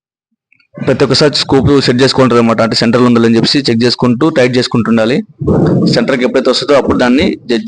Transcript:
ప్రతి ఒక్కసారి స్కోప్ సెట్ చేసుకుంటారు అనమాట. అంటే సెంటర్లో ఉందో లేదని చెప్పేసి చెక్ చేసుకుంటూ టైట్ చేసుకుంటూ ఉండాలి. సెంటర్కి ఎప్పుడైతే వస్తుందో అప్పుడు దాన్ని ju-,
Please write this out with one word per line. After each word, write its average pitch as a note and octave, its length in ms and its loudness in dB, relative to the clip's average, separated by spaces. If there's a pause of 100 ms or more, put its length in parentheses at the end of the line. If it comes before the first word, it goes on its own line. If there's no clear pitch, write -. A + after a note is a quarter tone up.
(760)
ప్రతి C3+ 320 -2
ఒక్కసారి C3+ 360 0
స్కోప్ C3+ 280 0 (160)
సెట్ B2 160 0
చేసుకుంటారు B2 400 2
అనమాట. A2+ 240 0
అంటే A2+ 140 -4
సెంటర్లో A#2+ 300 2
ఉందో A2+ 140 2
లేదని A2+ 140 2
చెప్పేసి A2+ 300 0
చెక్ A#2 160 0
చేసుకుంటూ B2 400 0 (140)
టైట్ B2+ 200 2
చేసుకుంటూ A#2 360 -2
ఉండాలి. A2+ 240 0 (760)
సెంటర్కి B2 340 0
ఎప్పుడైతే C3 240 0
వస్తుందో C3+ 280 0
అప్పుడు C3+ 180 -2
దాన్ని B2+ 280 2 (240)
ju-, A2+ 180 -2